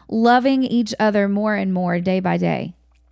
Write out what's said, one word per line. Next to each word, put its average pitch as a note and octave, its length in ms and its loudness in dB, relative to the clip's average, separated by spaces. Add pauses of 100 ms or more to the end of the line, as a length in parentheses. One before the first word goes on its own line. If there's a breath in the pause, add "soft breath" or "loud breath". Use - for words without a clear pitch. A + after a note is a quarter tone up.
loving A#3+ 540 2
each A#3 360 -2
other G#3 300 2
more G#3 240 -2
and G3 180 -2
more F3+ 280 -2
day F#3 200 0
by F3 180 0
day. E3 360 -2 (380)